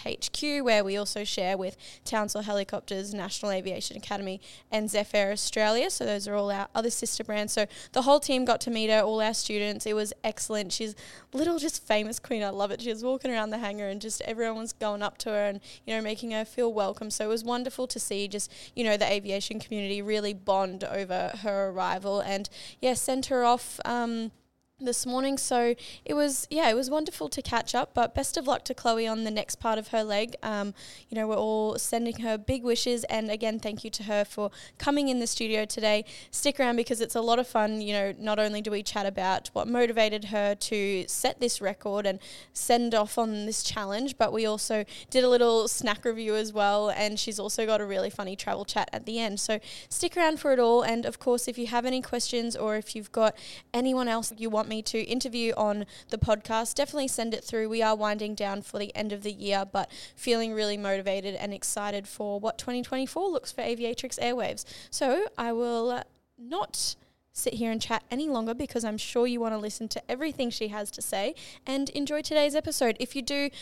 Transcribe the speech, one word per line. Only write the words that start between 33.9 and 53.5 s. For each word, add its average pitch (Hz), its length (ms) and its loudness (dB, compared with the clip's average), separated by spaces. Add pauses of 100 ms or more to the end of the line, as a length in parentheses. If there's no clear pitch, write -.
her 208 200 2
for 208 280 -4 (260)
coming 285 320 4
in 247 100 2
the 233 80 0
studio 214 380 0
today. 214 400 2 (260)
Stick - 300 2
around 240 160 4
because 233 240 2
it's 226 120 -2
a 233 60 2
lot 233 200 6
of 247 60 2
fun, 214 360 2
you 208 100 -2
know, 202 260 2
not 214 220 0
only 208 220 2
do 214 100 -4
we 208 100 0
chat 202 240 -2
about 190 440 0
what - 180 0
motivated 226 560 4
her 202 320 0
to 202 540 -2
set - 320 0
this 240 180 0
record 202 460 -2
and 190 120 0 (360)
send 240 420 4
off 208 220 2
on 214 300 0
this 214 160 -2
challenge, 220 540 -2
but 220 140 4
we 220 140 0
also 214 400 0 (240)
did 254 160 6
a 254 40 8
little 233 380 6
snack - 380 0
review 220 300 0
as 214 180 -2
well. 208 360 4
And 208 300 0
she's 214 180 -2
also 214 280 -2
got 214 160 4
a 208 40 -2
really 196 240 0
funny 196 280 -8
travel 196 260 -4
chat - 300 0
at - 120 -8
the 226 140 -4
end. 208 220 -2
So 214 180 0 (300)
stick - 260 -2
around 320 240 4
for 285 140 4
it 247 60 4
all. 240 240 8
And 226 220 0
of 233 140 -6
course, 247 300 0
if 240 80 -6
you 240 100 -4
have 240 180 0
any 254 160 0
questions 240 540 -2
or 214 220 0
if - 180 -6
you've 214 160 -10
got 220 240 4 (380)